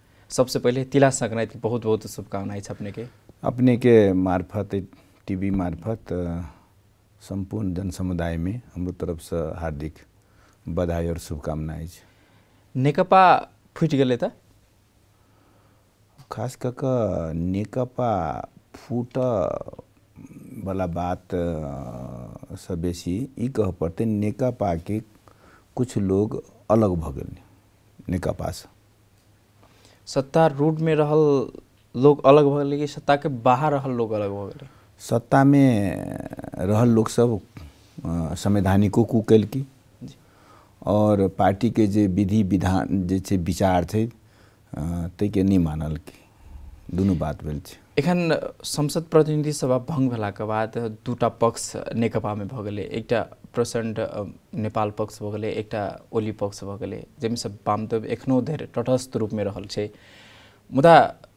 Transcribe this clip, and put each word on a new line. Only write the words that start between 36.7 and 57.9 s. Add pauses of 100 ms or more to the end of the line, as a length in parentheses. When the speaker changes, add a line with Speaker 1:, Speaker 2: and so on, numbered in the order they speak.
Speaker 2:
लोग
सब, (640)
अ,
संवैधानिको
कू
कैलकी (360)
Speaker 1:
जी। (720)
Speaker 2:
और
पार्टी
के
जे
विधि
विधान
जे
छै
विचार
छै, (640)
अ, (120)
तै
के
नै
मानलकी। (680)
दुनू
बात
भेल
छै। (200)
Speaker 1:
एखन (120)
संसद
प्रतिनिधि
सभा
भंग
भेलाके
बाद
दूटा
पक्ष (200)
नेकपामे
भऽ
गेलै,
एकटा (320)
प्रचण्ड,
अ, (300)
नेपाल
पक्ष
भऽ
गेलै,
एकटा (120)
ओली
पक्ष
भऽ
गेलै, (140)
जाहिमे
सँ (180)
वामदेव